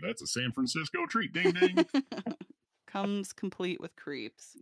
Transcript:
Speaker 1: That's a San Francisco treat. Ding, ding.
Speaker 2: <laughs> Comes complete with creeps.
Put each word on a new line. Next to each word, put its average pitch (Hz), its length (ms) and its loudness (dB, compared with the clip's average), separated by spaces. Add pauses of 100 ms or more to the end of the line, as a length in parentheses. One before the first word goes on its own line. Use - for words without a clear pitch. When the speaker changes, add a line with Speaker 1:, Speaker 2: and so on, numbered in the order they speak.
Speaker 1:
That's 208 200 -6
a 113 40 -8
San 123 260 -2
Francisco 160 540 0
treat. - 260 0
Ding, 359 200 4
ding. 330 400 6
Speaker 2:
<laughs> - 960 -4
Comes 202 460 -2
complete 180 480 -4
with - 160 -12
creeps. - 640 -10